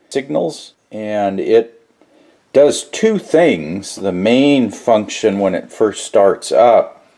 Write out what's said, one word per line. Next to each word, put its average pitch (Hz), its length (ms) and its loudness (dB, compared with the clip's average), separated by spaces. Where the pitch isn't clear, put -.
signals, 151 680 -6
and 104 480 -4
it 113 420 0
does 139 300 2
two 220 340 -2
things. 101 760 -2
The 95 160 -6
main 120 600 0
function 107 680 -2
when 95 160 0
it - 160 -8
first - 340 -2
starts 98 460 0
up - 560 2